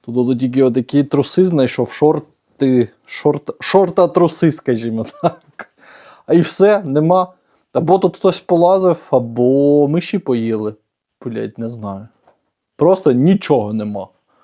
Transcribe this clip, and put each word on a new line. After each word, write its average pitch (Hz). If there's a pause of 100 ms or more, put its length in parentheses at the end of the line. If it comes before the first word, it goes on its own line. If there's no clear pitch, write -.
Тут 120
от 123
тільки 131
отакі 131
труси 143
знайшов, 135
шорти, 139 (160)
шорт, -
шорта 180
труси, 170
скажімо 113 (160)
так. - (560)
А -
і 170
все, 202
нема. 170 (400)
Або 170
тут 180
хтось -
полазив, 180
або 135
миші 175
поїли. 113 (460)
Блять, 113
не 113
знаю. 107 (680)
Просто 170
нічого 127
нема. 104 (360)